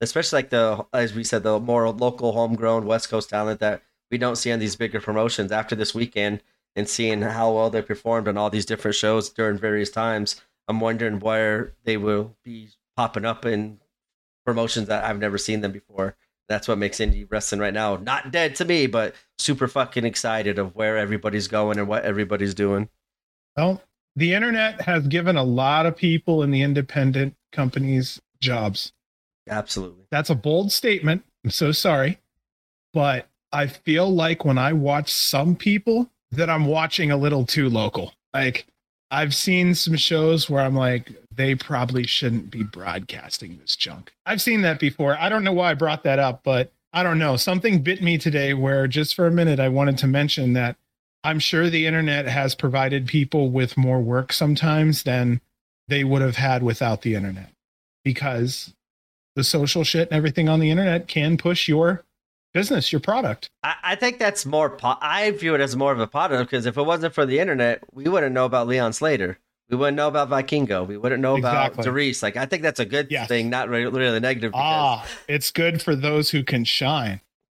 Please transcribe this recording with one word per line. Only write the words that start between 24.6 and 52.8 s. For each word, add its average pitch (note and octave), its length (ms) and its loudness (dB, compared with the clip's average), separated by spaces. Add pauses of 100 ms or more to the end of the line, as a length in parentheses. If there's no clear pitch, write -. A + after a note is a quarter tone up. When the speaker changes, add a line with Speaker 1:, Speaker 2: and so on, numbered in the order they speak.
Speaker 2:
has E3 240 0
given E3+ 300 2
a C3+ 80 2
lot C3+ 420 2
of E3 100 0
people E3 460 2
in C#3+ 80 2
the C3+ 120 2
independent C#3 760 0 (160)
companies C3 680 -2 (200)
jobs. A2+ 520 -2 (560)
Speaker 1:
Absolutely. F#2+ 600 -8
Speaker 2:
That's D3 200 -2
a D#3+ 40 4
bold D#3+ 380 0
statement. F3+ 520 0 (200)
I'm - 60 -2
so D3+ 200 0
sorry. D3+ 480 0 (720)
But C#3 360 0 (240)
I D3 140 0
feel D#3+ 420 0
like E3 360 2
when C3 140 4
I C3+ 140 2
watch C#3+ 400 0
some D#3 440 2
people A3 520 2 (240)
that D#3+ 160 0
I'm D#3 180 2
watching D#3 440 0
a C#3+ 60 4
little C#3+ 280 2
too C3+ 240 0
local. A2 460 -2 (180)
Like, C3 340 -2 (440)
I've C#3+ 240 -2
seen F3+ 400 2
some D#3+ 220 0
shows D#3+ 520 2
where C#3 140 0
I'm C3+ 140 2
like, B2+ 340 0 (240)
"They C3+ 220 0
probably B2+ 500 -2
shouldn't A#2 460 -2
be A2+ 100 -6
broadcasting F2+ 960 -10
this - 160 -6
junk." - 380 -8 (120)
I've G3 160 -2
seen A3+ 220 2
that D#3+ 160 2
before. C#3+ 400 2
I E3+ 100 0
don't G#3+ 140 0
know F#3+ 100 2
why F3 200 2
I - 20 0
brought D3+ 300 0
that C#3 160 4
up, B2+ 240 0
but C3 280 0 (200)
I F3+ 100 0
don't E3+ 160 2
know. D3 180 2
Something F#3 460 2
bit F3+ 180 0
me E3+ 180 2
today C#3 360 0
where C3+ 320 2
just D3 300 0
for F3+ 100 4
a E3+ 60 4
minute E3 260 4
I C3 100 4
wanted C3+ 300 2
to C3+ 80 2
mention C#3 460 2
that B2 240 0 (480)
I'm D#3 160 0
sure E3+ 280 2
the D#3+ 180 2
internet D3+ 420 0
has C3+ 260 0
provided C3+ 540 0